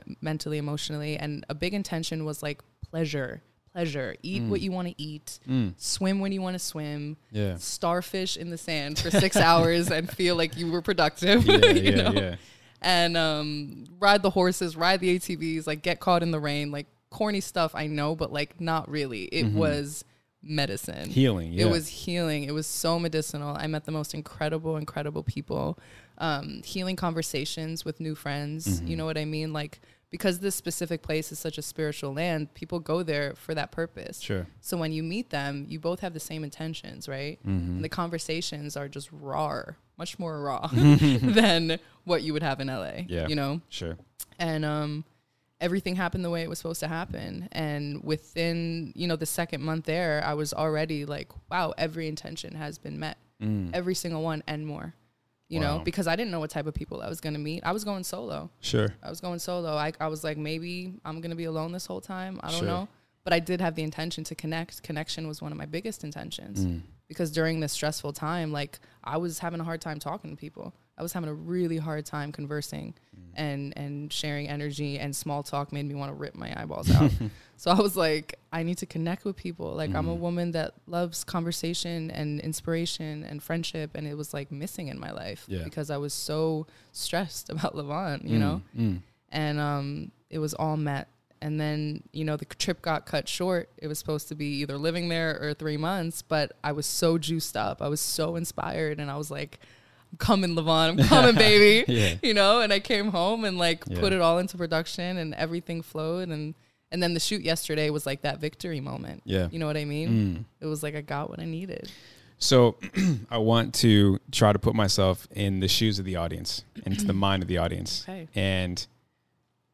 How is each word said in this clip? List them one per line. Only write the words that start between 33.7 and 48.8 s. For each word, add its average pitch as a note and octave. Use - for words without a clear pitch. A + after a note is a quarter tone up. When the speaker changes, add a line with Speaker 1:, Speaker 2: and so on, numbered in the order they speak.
Speaker 1:
purpose. -
Speaker 2:
Sure. F#2
Speaker 1:
So -
when D#3+
you D#3
meet F#3+
them, C#3+
you D#3
both E3+
have F3+
the D#3
same D#3
intentions, -
right? C#3
Speaker 2:
Mm-hmm. F2
Speaker 1:
And F2+
the D#3+
conversations D#3+
are C#3+
just C#3
raw, D3
much E3+
more D#3+
raw C#3
<laughs> -
Speaker 2:
<laughs> -
Speaker 1:
than D#3
what E3+
you D#3
would D3+
have C#3
in C3+
L A#2+
A, D#2
Speaker 2:
Yeah. E2+
Speaker 1:
you D#2
know? C#3+
Speaker 2:
Sure. E2+
Speaker 1:
And, D#3+
um, D3+
everything F3
happened F#3
the E3+
way E3+
it E3
was E3+
supposed E3
to D3+
happen. E3
And D3
within, E3